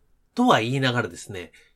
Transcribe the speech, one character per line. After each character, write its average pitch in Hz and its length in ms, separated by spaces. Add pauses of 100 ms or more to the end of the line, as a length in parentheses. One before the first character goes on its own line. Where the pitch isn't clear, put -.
(340)
と 247 120
は 156 140
言 117 140
い 139 60
な 131 120
が 120 100
ら 98 60
で 87 80
す - 140
ね、 90 220 (240)